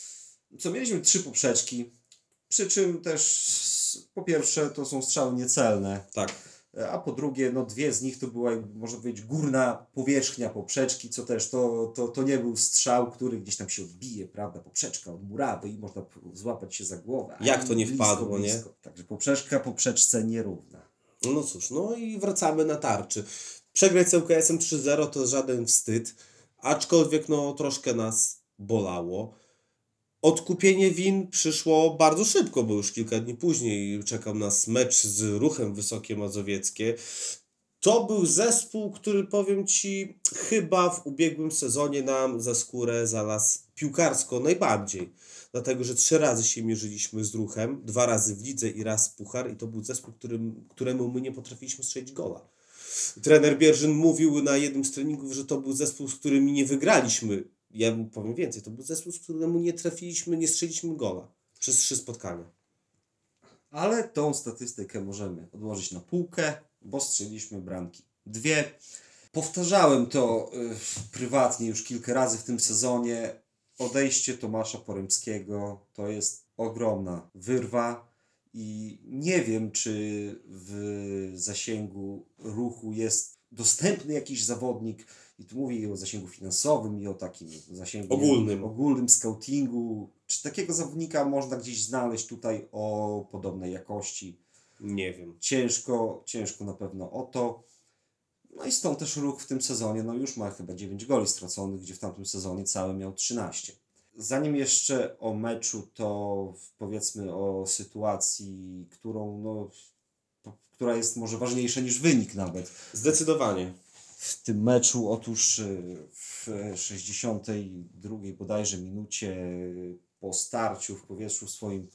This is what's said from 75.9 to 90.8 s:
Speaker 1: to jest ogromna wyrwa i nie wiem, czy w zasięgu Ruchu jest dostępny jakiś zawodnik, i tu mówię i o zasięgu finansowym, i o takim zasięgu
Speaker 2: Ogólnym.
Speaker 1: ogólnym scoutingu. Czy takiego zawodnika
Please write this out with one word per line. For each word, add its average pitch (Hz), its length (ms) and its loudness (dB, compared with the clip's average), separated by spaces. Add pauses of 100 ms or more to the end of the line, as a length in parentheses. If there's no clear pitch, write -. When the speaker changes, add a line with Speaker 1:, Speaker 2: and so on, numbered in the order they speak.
Speaker 1:
to 104 140 -8
jest 104 380 -4 (120)
ogromna 107 800 -4
wyrwa 120 720 -2 (460)
i 107 520 -10
nie 156 360 0
wiem, 110 300 0
czy - 200 -2 (560)
w 98 880 -8
zasięgu 98 920 -6 (120)
Ruchu 113 540 -6
jest 110 460 -2 (140)
dostępny 151 600 2
jakiś 139 300 -4
zawodnik, 110 640 -4 (320)
i 95 60 -20
tu 101 120 -14
mówię 127 180 -4
i 107 120 -4
o 101 100 -6
zasięgu 95 300 -8
finansowym, 104 760 -2
i 101 60 -6
o 98 60 -6
takim 87 360 -12 (220)
zasięgu 95 420 -6
Speaker 2:
Ogólnym. 110 500 4
Speaker 1:
ogólnym 123 460 0
scoutingu. 117 1000 0 (180)
Czy - 160 -4
takiego 170 300 -4
zawodnika 151 520 -2